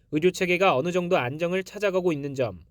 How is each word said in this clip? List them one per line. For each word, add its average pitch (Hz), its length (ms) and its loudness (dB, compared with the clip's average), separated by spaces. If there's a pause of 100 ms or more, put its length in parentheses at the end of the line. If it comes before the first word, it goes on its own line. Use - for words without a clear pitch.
(100)
의료 156 200 2
체계가 180 460 2
어느 165 160 0
정도 175 240 2
안정을 170 480 -2
찾아가고 185 480 0
있는 143 220 -6
점 110 260 -2 (100)